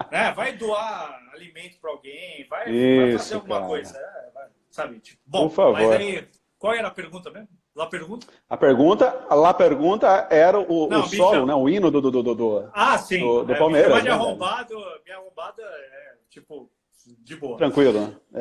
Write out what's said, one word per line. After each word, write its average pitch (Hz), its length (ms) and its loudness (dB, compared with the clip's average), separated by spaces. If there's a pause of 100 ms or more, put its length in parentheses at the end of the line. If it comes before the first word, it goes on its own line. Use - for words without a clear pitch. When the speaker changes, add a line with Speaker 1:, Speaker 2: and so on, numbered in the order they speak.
(100)
Speaker 1:
Né? 185 220 -2
Vai 233 240 -8
doar 208 640 -8 (140)
alimento 175 480 -20
pra 160 80 -10
alguém, 147 580 -18
vai, 185 160 -10
vai 233 80 -8 (380)
Speaker 2:
Isso, 113 80 -2
Speaker 1:
fazer - 160 -10
alguma 104 220 -8
Speaker 2:
cara. 98 120 -8
Speaker 1:
coisa. 92 300 -10
É, - 340 -18
vai, 135 140 -20 (240)
sabe? 127 300 -14
Tipo, - 260 -20
bom, 160 240 -2
Speaker 2:
Por - 40 -14
favor. 175 200 4
Speaker 1:
mas 110 160 2
aí, 110 360 -2 (320)
qual 214 140 -4
era 220 160 -4
a - 20 -12
pergunta 170 400 -16
mesmo? 208 160 -20 (280)
Lá 160 120 -8
pergunta? 180 400 -14 (220)
Speaker 2:
A 120 80 -6
pergunta, 156 720 4
a 156 60 2
lá 160 180 6
pergunta 185 800 2
era 175 280 6
o, 165 300 -2
Speaker 1:
Não, 208 120 0
Speaker 2:
o - 80 -2
solo, 185 240 2
Speaker 1:
bichão. 135 140 2
Speaker 2:
né? 143 80 0
O 135 140 2
hino 180 220 2
do, 143 100 2
do, 131 100 0
do, 123 120 0
do, 117 120 -2
do, 107 380 -4
Speaker 1:
Ah, 226 240 2
sim. 185 240 -6
Speaker 2:
do, 120 240 0
do 123 80 -4
Speaker 1:
É, 117 60 0
Speaker 2:
Palmeiras, 156 320 4
Speaker 1:
me 127 80 6
chamar 110 40 2
de 123 60 -4
Speaker 2:
né, - 80 0
velho? - 140 -2
Speaker 1:
arrombado, 226 440 -8 (300)
minha 185 140 -20
arrombada 190 440 -18
é, 139 520 -20 (160)
tipo, 143 400 -20 (360)
de 123 300 -20
boa. 127 220 -10
Speaker 2:
Tranquilo, 135 420 2
né? 107 160 -8 (240)